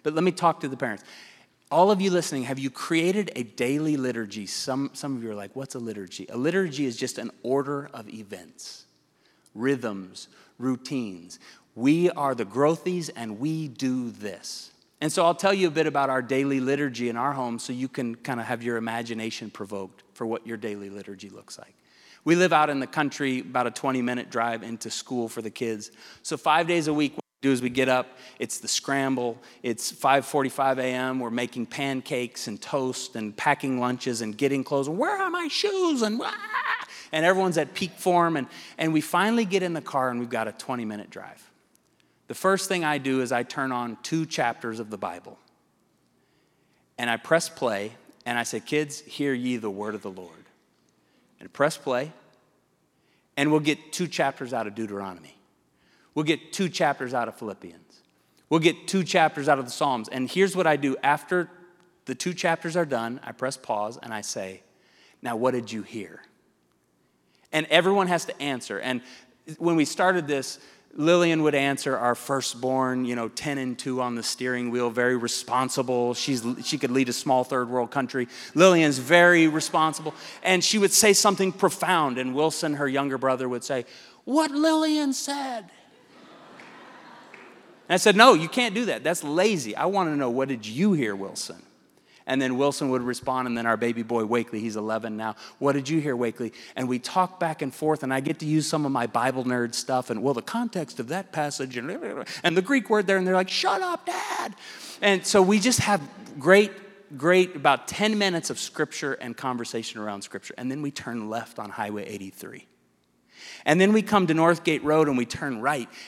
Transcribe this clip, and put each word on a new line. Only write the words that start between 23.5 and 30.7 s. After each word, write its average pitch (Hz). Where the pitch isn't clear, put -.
a 117
twenty-minute 123
drive 117
into 113
school 120
for 110
the 110
kids. 110
So -
five 165
days 165
a 156
week, 147
what -
we 135
do 139
is 123
we 123
get 131
up, 127
it's 117
the -
scramble, 131
it's -
five 139
forty-five 135